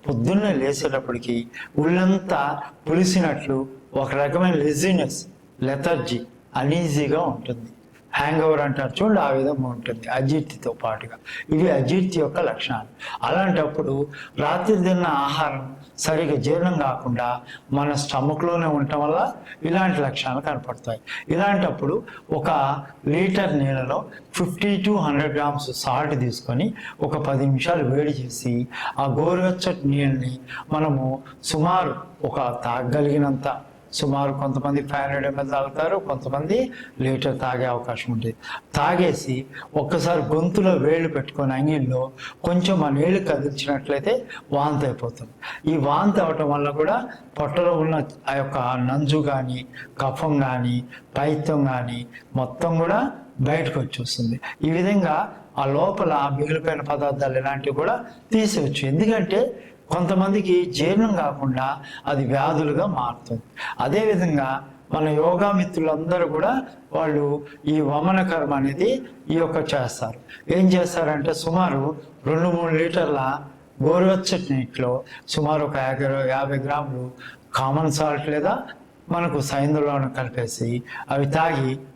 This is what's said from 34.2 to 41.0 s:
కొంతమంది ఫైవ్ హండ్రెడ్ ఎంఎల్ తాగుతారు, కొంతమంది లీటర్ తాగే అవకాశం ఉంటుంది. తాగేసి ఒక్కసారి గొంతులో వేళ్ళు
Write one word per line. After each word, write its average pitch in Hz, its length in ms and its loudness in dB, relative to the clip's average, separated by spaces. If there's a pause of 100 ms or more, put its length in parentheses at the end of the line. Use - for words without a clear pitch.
కొంతమంది 143 480 0
ఫైవ్ 139 160 -2
హండ్రెడ్ 139 240 -2
ఎంఎల్ 139 240 -4
తాగుతారు, 143 440 0 (100)
కొంతమంది 143 500 -2 (440)
లీటర్ 131 420 0
తాగే 127 240 -2
అవకాశం 120 480 -4
ఉంటుంది. 113 200 -2 (400)
తాగేసి 156 600 2 (440)
ఒక్కసారి 156 420 0 (100)
గొంతులో 185 400 4 (120)
వేళ్ళు 160 240 4